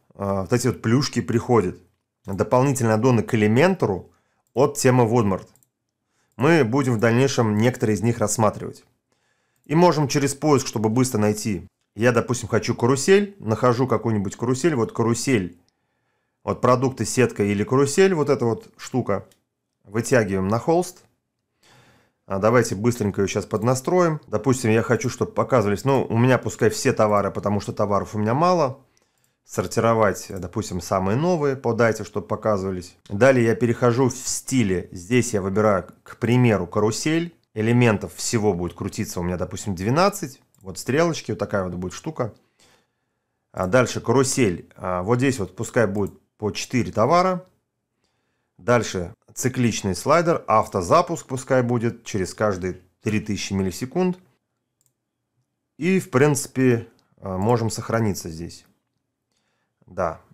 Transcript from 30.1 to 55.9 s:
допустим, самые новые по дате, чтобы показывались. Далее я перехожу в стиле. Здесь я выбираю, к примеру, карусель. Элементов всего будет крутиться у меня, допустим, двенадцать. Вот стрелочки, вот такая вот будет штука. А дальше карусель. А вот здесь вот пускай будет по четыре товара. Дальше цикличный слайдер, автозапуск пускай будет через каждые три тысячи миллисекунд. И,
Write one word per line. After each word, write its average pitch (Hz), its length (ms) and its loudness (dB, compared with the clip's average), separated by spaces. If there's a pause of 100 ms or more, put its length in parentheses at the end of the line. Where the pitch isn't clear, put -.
допустим, 95 520 -8
самые 98 360 -2
новые 147 380 0
по 127 180 -4
дате, 110 300 0
чтобы 98 240 -10
показывались. 98 680 -4 (120)
Далее 123 380 4
я 113 80 2
перехожу 123 540 2
в 127 80 -4
стиле. 101 720 -2
Здесь 113 440 -2
я 101 60 0
выбираю, 98 460 0 (160)
к - 140 -20
примеру, 113 500 2
карусель. 156 640 -2 (220)
Элементов 110 640 2
всего 104 380 0
будет 85 200 -6
крутиться 98 460 -8
у - 20 -4
меня, 87 140 -4
допустим, 90 400 -8
двенадцать. 143 640 -2 (200)
Вот 95 180 -14
стрелочки, 151 500 -2
вот 107 80 -6
такая 101 240 -4
вот 90 120 -6
будет 90 180 -8
штука. 127 420 -8 (1200)
А 92 160 -4
дальше 110 320 2
карусель. 117 720 0
А 90 300 -6
вот 120 140 0
здесь 127 200 0
вот 92 160 -6
пускай 113 320 0
будет 101 340 -4 (180)
по 104 120 -4
четыре - 400 -4
товара. 175 560 0 (1120)
Дальше 98 560 -2 (180)
цикличный 117 640 -2
слайдер, 160 540 0
автозапуск 110 800 0
пускай 131 360 0
будет 117 400 -2
через 95 320 -6
каждые 92 460 -2 (200)
три 107 200 -2
тысячи - 320 -6
миллисекунд. 127 640 -4 (1600)
И, 180 220 2